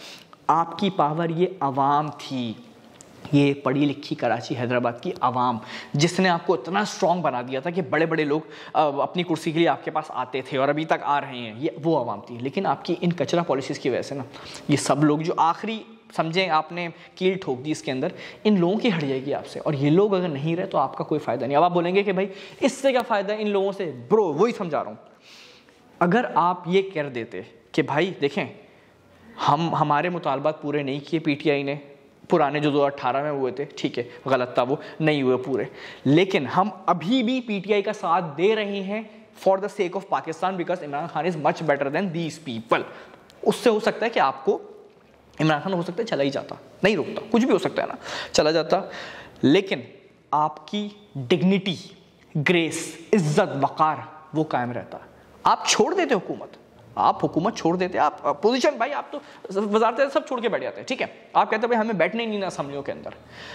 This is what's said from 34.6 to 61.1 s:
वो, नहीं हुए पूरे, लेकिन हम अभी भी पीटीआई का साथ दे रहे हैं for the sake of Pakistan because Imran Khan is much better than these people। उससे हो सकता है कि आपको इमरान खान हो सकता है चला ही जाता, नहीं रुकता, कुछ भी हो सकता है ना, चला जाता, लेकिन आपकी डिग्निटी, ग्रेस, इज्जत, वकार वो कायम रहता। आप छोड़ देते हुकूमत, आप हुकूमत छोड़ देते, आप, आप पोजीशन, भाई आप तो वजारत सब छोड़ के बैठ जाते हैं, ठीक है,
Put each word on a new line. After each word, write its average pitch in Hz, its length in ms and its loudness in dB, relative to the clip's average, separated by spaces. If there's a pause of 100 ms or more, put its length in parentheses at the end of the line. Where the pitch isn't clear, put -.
वो, 131 180 -2 (200)
नहीं 151 220 2
हुए 127 140 4
पूरे, 127 340 -2 (360)
लेकिन 170 400 4
हम 190 420 0
अभी 180 340 2
भी 254 180 0
पीटीआई 208 420 0
का 214 100 -2
साथ 185 300 0
दे 170 320 0
रहे 202 280 -4
हैं 214 460 -10 (180)
for 190 120 4
the 196 180 -8
sake 180 160 -2
of 190 100 -6 (120)
Pakistan 160 460 -4
because 170 280 -4
Imran 147 240 -6
Khan 160 200 0
is 156 140 -4
much 165 220 0
better 143 200 2
than 165 240 -2
these 160 360 -6
people। 117 340 0 (600)
उससे - 260 4
हो 214 100 4
सकता 214 260 0
है 226 40 -2
कि 226 100 0
आपको 151 400 2 (800)
इमरान 151 200 4
खान 190 120 -4
हो 175 100 0
सकता 170 200 -6
है - 20 -8
चला 139 200 0
ही 139 60 0
जाता, - 260 -6 (280)
नहीं 214 120 4
रुकता, - 320 -4
कुछ 233 160 4
भी 269 80 2
हो 196 60 6
सकता - 240 -2
है - 60 -4
ना, - 80 -10 (360)
चला 151 180 4
जाता, 165 400 2 (540)
लेकिन 147 440 4 (460)
आपकी 180 840 -4
डिग्निटी, 180 600 2 (580)
ग्रेस, 165 800 0
इज्जत, 151 420 2
वकार 139 520 0 (260)
वो 151 100 2
कायम 123 280 -2
रहता। - 280 -10 (460)
आप 214 220 4
छोड़ - 260 2
देते 330 200 2
हुकूमत, 160 380 -4 (460)
आप 117 240 4
हुकूमत 165 340 0
छोड़ 170 200 2
देते, 185 220 -2
आप, 147 260 2
आप 143 180 -2
पोजीशन, 254 280 4
भाई 254 200 -2
आप 277 220 -6
तो 294 80 -8 (400)
वजारत 233 520 2
सब 294 140 0
छोड़ 247 140 -4
के 226 80 0
बैठ 147 140 -2
जाते 101 180 -6
हैं, 127 60 -14
ठीक 254 140 -4
है, - 360 -8